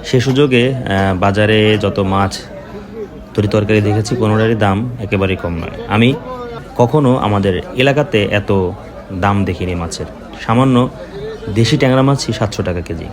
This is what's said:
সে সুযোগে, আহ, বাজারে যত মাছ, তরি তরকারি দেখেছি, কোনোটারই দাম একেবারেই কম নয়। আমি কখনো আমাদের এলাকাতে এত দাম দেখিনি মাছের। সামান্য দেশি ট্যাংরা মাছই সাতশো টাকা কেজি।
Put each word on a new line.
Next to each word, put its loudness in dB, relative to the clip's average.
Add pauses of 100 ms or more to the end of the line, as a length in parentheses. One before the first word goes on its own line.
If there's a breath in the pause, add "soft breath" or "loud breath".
সে 2
সুযোগে, 4
আহ, 0
বাজারে 4
যত 0
মাছ, 0 (960)
তরি 2
তরকারি 2
দেখেছি, 0
কোনোটারই 2
দাম 0
একেবারেই 0
কম -4
নয়। -8
আমি 2 (640)
কখনো 4
আমাদের 0 (140)
এলাকাতে 2
এত 0 (420)
দাম 0
দেখিনি -4
মাছের। -6 (340)
সামান্য 2 (680)
দেশি 4
ট্যাংরা 4
মাছই 2
সাতশো -4
টাকা -2
কেজি। -8